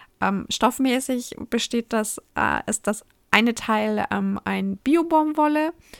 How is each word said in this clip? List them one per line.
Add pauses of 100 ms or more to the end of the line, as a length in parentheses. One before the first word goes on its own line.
(220)
ähm,
stoffmäßig (140)
besteht
das, (140)
äh,
ist
das (260)
eine
Teil,
ähm,
ein
Bio-Baumwolle, (260)